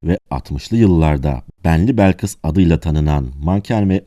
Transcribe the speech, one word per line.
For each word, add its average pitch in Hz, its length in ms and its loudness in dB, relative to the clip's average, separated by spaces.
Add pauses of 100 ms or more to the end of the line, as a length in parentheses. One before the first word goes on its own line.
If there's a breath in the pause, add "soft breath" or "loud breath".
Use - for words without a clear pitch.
ve 87 140 -2 (120)
altmışlı 69 460 -8
yıllarda 78 680 2 (220)
Benli 87 320 2
Belkıs 98 460 0
adıyla 82 380 2
tanınan 76 480 -2 (140)
manken 98 480 -2
ve 92 160 -2